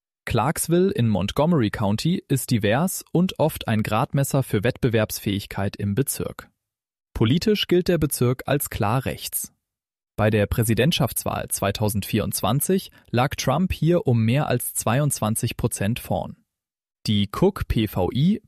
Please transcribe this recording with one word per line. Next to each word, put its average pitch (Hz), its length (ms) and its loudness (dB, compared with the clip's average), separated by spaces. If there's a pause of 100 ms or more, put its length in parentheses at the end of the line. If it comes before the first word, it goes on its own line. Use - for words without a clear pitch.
(260)
Clarksville 160 680 2
in 117 180 2
Montgomery 110 640 2
County 110 560 0
ist - 240 0
divers 120 600 2
und 175 280 0
oft - 280 0
ein 107 140 2
Gradmesser 135 640 0
für 104 200 -2
Wettbewerbsfähigkeit 107 1120 -2
im 101 180 -2
Bezirk. - 560 -6 (640)
Politisch 170 540 2
gilt 175 200 2
der 175 100 2
Bezirk 131 480 -2
als - 240 -2
klar 113 360 -2
rechts. - 480 -8 (640)
Bei 107 120 4
der 104 180 2
Präsidentschaftswahl 117 1000 0
zweitausendvierundzwanzig 104 1400 -2 (180)
lag 131 260 0
Trump 151 360 0
hier 170 340 2
um 117 200 4
mehr 127 240 2
als - 240 -2
zweiundzwanzig 117 800 0
Prozent 113 440 -2
vorn. - 360 -6 (720)
Die 101 240 2
Cook - 380 0
P 110 180 0
V 90 240 -2
I 170 360 2